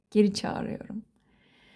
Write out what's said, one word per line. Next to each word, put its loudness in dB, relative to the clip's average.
geri 4
çağırıyorum. -6